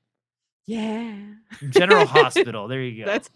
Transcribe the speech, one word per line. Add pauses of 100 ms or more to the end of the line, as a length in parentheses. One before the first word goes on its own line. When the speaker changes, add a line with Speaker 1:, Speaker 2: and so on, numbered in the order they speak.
(680)
Speaker 1:
Yeah. (520)
Speaker 2:
General
Speaker 1:
<laughs>
Speaker 2:
Hospital,
there
you
go.
Speaker 1:
That's